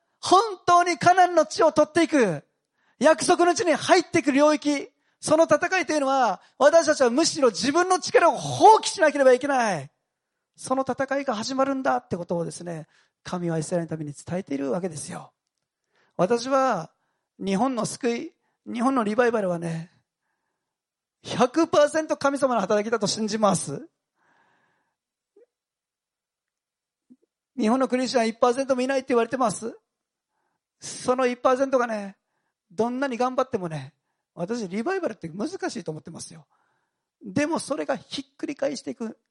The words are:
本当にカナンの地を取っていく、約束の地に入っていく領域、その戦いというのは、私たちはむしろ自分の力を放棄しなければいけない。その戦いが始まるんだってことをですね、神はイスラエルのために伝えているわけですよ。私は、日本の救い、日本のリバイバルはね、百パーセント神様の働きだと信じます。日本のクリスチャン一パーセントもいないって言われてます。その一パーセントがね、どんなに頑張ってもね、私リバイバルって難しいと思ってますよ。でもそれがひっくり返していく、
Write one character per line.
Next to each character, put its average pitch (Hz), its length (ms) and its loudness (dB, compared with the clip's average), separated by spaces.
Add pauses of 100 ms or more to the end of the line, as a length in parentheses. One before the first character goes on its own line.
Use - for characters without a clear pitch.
(180)
本 370 240 4 (220)
当 349 180 6
に 349 140 -2
カ 349 160 4
ナ 370 140 6
ン 359 80 -6
の 311 100 4
地 - 180 -2
を 320 100 4
取 302 140 2
っ - 60 -20
て 339 120 4
い - 40 -2
く、 202 340 0 (560)
約 320 240 4
束 349 220 4
の 349 100 4
地 349 120 -2
に 311 80 2
入 349 260 4
っ 302 40 -10
て - 160 0
い - 20 -14
く 285 100 0
領 294 220 4
域、 285 360 -4 (300)
そ 294 160 2
の 320 80 6
戦 349 360 2
い 320 60 -4
と - 60 -4
い 311 60 0
う - 20 2
の 269 60 -2
は、 254 340 0 (160)
私 302 300 6
た 302 100 2
ち - 60 0
は 247 80 4
む 285 160 2
し - 120 -4
ろ 269 120 4
自 208 200 -4
分 339 200 2
の 370 100 2
力 349 300 4
を 226 80 -4
放 349 380 6
棄 - 100 -4
し - 160 -8
な 302 100 4
け 285 60 -4
れ 277 60 4
ば 262 100 8
い 247 40 2
け 285 80 -6
な 233 320 -2
い。 139 120 -12 (640)
そ - 180 -6
の 269 140 -2
戦 269 300 -4
い 285 80 -6
が 247 80 -2
始 226 200 -8
ま 269 120 2
る 277 80 -2
ん 269 80 -6
だ 254 160 0
っ - 100 -10
て 214 80 -6
こ 170 80 -10
と 170 140 -4
を 165 80 -4
で 165 40 -10
す 170 140 -16
ね、 165 240 -12 (360)
神 175 260 -6
は 160 80 -2
イ 160 40 -4
ス 156 100 -6
ラ 180 60 0
エ - 20 0
ル 165 40 -6
の 160 60 -12
た 160 80 -8
め 156 80 -8
に 143 80 -12
伝 - 240 -10
え 196 40 -6
て - 120 -8
い 269 40 -6
る 277 120 -4
わ 190 100 -2
け 185 80 -6
で 156 80 -10
す 147 160 -12
よ。 156 220 -16 (800)
私 233 320 -2
は、 262 420 0 (480)
日 196 180 -2
本 254 180 0
の 220 100 -4
救 233 320 -4
い、 330 180 -12 (300)
日 214 160 -10
本 262 140 0
の 247 100 0
リ 208 100 -2
バ 247 120 2
イ 233 40 2
バ 226 120 -2
ル 185 80 -2
は 170 80 -4
ね、 165 340 -8 (1300)
百 262 460 0
パ 320 140 4
ー 294 80 4
セ 311 100 0
ン 311 80 -8
ト 302 80 -2
神 277 220 -2
様 254 160 0
の 220 80 0
働 208 260 0
き - 20 -6
だ 233 80 0
と 208 80 -2
信 220 200 -4
じ 202 100 -4
ま 208 200 2
す。 160 300 -8 (3750)
日 214 100 2
本 247 100 2
の 262 100 0
ク 247 100 -2
リ 254 100 -2
ス 208 40 -8
チ 262 60 0
ャ 226 40 2
ン 226 60 0
一 226 60 -6
パ 247 140 2
ー 240 60 2
セ 269 80 -4
ン 269 40 -4
ト 262 80 0
も 247 60 -2
い 254 60 0
な 269 100 -2
い 269 40 0
っ - 20 -16
て 262 60 -18
言 247 100 2
わ 226 40 2
れ 233 60 -2
て 262 80 -4
ま 247 140 0
す。 233 280 -10 (1000)
そ - 340 -4
の 254 120 0
一 247 100 -2
パ 262 140 0
ー 254 80 2
セ 269 80 0
ン 269 40 -8
ト 262 80 2
が 240 80 0
ね、 202 300 -10 (540)
ど 208 180 -2
ん 247 120 -6
な 277 60 -2
に 247 120 -6
頑 247 180 -2
張 262 60 0
っ 254 80 -4
て 220 80 -4
も 180 100 -6
ね、 143 240 -10 (420)
私 208 320 -6
リ 196 160 -6
バ 339 120 -4
イ 392 60 -4
バ 330 80 -4
ル 220 40 -6
っ - 40 -14
て 165 120 -14
難 208 220 -8
し 370 300 -8
い 175 40 -18
と - 60 -8
思 156 100 -12
っ - 20 -20
て - 80 -18
ま 165 120 -16
す - 100 -18
よ。 160 140 -20 (760)
で 214 240 -2
も 311 120 -4
そ - 180 -6
れ 311 80 -6
が 277 140 -4
ひ - 240 -12 (100)
っ - 60 -20
く - 80 -10
り 143 100 -10
返 269 200 -4
し - 60 -14
て - 100 -10
い - 20 -10
く、 226 240 -12 (120)